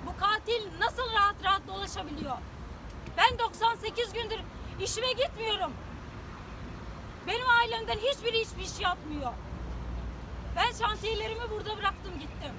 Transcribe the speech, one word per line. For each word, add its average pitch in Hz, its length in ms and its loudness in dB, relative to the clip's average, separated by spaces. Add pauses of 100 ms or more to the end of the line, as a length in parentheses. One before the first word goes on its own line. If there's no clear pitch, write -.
Bu 359 140 -6
katil 427 600 2
nasıl 466 340 0
rahat 403 300 6
rahat 381 240 4
dolaşabiliyor? 339 680 -4 (800)
Ben 480 220 6
doksan 453 360 4
sekiz 440 380 -2
gündür 440 260 -2 (420)
işime 480 300 0
gitmiyorum. 440 640 0 (1500)
Benim 480 220 2
ailemden 453 480 6
hiçbiri 453 420 4
hiçbir 440 240 -2
iş - 160 -4
yapmıyor. 302 540 0 (1200)
Ben 427 160 4
şantiyelerimi 440 800 0
burada 415 260 -2
bıraktım, 381 420 -2
gittim. 302 400 -8